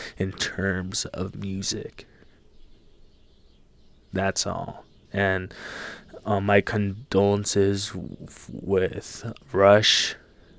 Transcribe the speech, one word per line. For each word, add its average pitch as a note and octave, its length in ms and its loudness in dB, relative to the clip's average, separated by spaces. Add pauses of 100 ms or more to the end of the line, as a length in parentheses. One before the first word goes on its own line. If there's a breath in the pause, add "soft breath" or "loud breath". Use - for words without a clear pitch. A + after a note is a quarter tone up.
(180 loud breath)
in F#2+ 140 -2
terms F#2 760 -4
of F#2+ 280 -8
music. G2 720 -8 (2000 soft breath)
That's G2 340 -2
all. F2 380 -8 (260)
And, F#2+ 420 -2 (720 loud breath)
uh, D3 140 2
my G2+ 220 6
condolences G2+ 1300 2
w-, - 260 -10 (340)
with - 840 -4 (180)
Rush, G2+ 640 6 (440 soft breath)